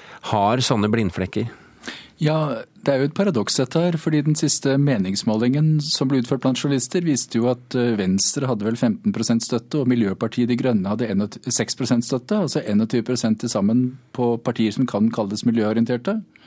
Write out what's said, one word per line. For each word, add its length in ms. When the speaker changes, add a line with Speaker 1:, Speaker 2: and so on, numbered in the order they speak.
Speaker 1:
har 240
sånne 320
blindflekker? 680
Speaker 2:
Ja, 400
det 60
er 100
jo 60
et 80
paradoks 420
dette 160
her, 240
fordi 240
den 160
siste 400
meningsmålingen 1040
som 260
ble 140
utført 220
blant 160
journalister 420
viste 380
jo 100
at, 240
eh, 240
Venstre 480
hadde 160
vel 160
femten 340
prosent 300
støtte, 380
og 100
Miljøpartiet 560
De 100
Grønne 360
hadde 180
en 160
og 80
t-, 160
seks 240
prosent 320
støtte, 320
altså 240
enogtyve 480
prosent 320
til 80
sammen 480
på 320
partier 260
som 140
kan 240
kalles 320
miljøorienterte. 800